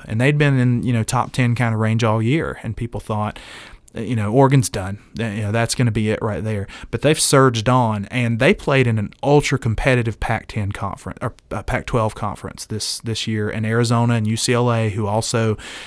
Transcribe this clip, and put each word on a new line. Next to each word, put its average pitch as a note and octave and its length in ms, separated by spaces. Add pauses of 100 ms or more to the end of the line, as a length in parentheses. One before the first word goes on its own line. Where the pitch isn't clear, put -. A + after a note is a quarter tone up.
And A2+ 120
they'd C#3+ 180
been C#3+ 220
in, B2 240
you B2 100
know, A2+ 100
top - 280
ten A#2+ 240
kind A#2 180
of A2 60
range A2 240
all A2 180
year, A#2 420
and A2+ 140
people A2+ 220
thought, G#2+ 400 (540)
you A#2 220
know, G#2 160
Oregon's C3+ 380
done. G2 300 (180)
Th-, G#2+ 180
you A2 80
know, G#2 80
that's A#2 240
gonna A#2+ 160
be G#2+ 200
it - 100
right G#2 200
there. G#2+ 240 (260)
But A#2 100
they've D3+ 180
surged B2+ 480
on, A2+ 380
and A#2 340
they D3 140
played C3+ 340
in A2 100
an G2+ 240
ultra C#3+ 380
competitive A#2+ 580
Pac-ten G#2 540
conference, - 500
or, A#2+ 120 (180)
uh, G#2 120
Pac-twelve A2+ 520
conference - 500
this, - 340
this - 280
year, G#2+ 220
and A2+ 160
Arizona A#2 480
and A2+ 140
U A2 100
C - 160
L A#2+ 180
A, A2+ 200
who G#2+ 160
also A2 500 (300)